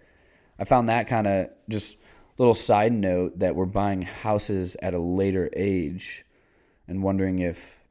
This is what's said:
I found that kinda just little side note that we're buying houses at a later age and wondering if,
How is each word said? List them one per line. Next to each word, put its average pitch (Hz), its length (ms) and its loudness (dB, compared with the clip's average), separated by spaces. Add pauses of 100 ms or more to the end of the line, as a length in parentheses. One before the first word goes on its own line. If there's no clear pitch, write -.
(600)
I 104 40 -4
found 120 260 2
that 113 180 0
kinda 101 420 0 (200)
just 107 280 -6 (400)
little 123 160 6
side 110 400 4
note 90 460 0
that 90 160 2
we're 92 100 0
buying 98 380 0
houses 98 800 -4
at 90 100 -4
a 87 60 -2
later 92 560 0
age 92 680 -4 (640)
and 92 140 -6
wondering 95 380 0
if, - 520 -6